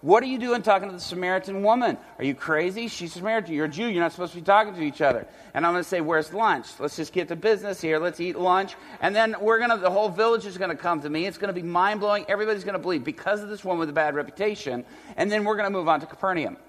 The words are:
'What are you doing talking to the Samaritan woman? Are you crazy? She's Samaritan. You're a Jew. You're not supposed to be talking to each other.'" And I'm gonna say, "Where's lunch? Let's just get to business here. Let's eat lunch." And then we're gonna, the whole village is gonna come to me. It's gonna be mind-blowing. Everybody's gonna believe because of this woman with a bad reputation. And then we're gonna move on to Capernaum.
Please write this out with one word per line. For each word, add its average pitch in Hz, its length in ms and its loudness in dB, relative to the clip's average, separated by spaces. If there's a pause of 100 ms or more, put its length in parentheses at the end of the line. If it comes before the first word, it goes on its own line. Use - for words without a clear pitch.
'What 202 240 6
are - 20 -4
you 262 120 -4
doing 240 240 0
talking 196 260 4
to 185 60 -10
the 180 60 -12
Samaritan 185 640 -2
woman? 220 340 4 (220)
Are - 60 -6
you 139 100 0
crazy? 185 540 -2
She's 170 240 -10
Samaritan. 185 420 -2
You're 151 120 0
a - 20 -2
Jew. 175 180 -4
You're 180 160 0
not 165 80 2
supposed 175 220 -8
to 175 80 -12
be 165 40 -14
talking 202 300 4
to 175 80 -6
each 147 180 -4
other.'" 123 280 2 (260)
And 147 100 0
I'm 170 80 2
gonna 175 120 -2
say, 180 160 -2
"Where's 156 340 0
lunch? 190 320 2 (140)
Let's 147 160 -4
just 156 160 -8
get 175 160 -2
to 170 80 -6
business 202 440 0
here. 156 200 0
Let's 170 180 -4
eat 170 180 -4
lunch." 185 380 2 (260)
And 190 140 0
then 220 260 2
we're 226 200 4
gonna, 240 160 2
the 185 120 2
whole 202 200 2
village 214 380 2
is 185 120 -10
gonna 180 160 -2
come 170 280 -2
to 147 60 -6
me. 156 180 -2
It's 196 120 -8
gonna 196 140 -4
be 180 100 -6
mind-blowing. 196 680 2
Everybody's 208 360 0
gonna 190 160 -4
believe 160 240 -2
because 196 360 -2
of 208 80 -12
this 208 160 -12
woman 180 140 0
with 165 120 2
a - 20 -10
bad 151 240 2
reputation. 190 480 -4 (540)
And 196 120 2
then 214 140 0
we're 214 120 2
gonna 202 120 0
move 185 200 -2
on 156 120 4
to - 60 -12
Capernaum. 156 500 -4 (120)